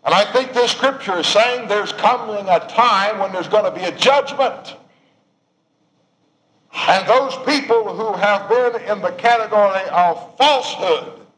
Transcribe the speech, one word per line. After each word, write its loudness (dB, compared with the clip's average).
And 2
I 4
think -2
this 2
Scripture -2
is -2
saying 2
there's -2
coming -2
a 4
time 2
when -4
there's -6
gonna 2
be -10
a -4
judgment. 0
And 2
those 2
people 0
who -4
have 0
been 2
in -6
the -4
category 2
of 0
falsehood 0